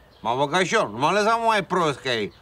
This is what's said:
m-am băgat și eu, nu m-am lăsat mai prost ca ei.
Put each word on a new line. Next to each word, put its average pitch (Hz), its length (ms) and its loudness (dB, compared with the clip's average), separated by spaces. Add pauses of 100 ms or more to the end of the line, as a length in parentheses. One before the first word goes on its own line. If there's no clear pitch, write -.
(200)
m-am 113 180 -2
băgat 147 240 0
și 180 120 0
eu, 180 160 2
nu 104 80 -10
m-am 151 160 2
lăsat 226 320 2
mai 214 180 2
prost 165 360 -2
ca 131 140 -4
ei. 104 280 -4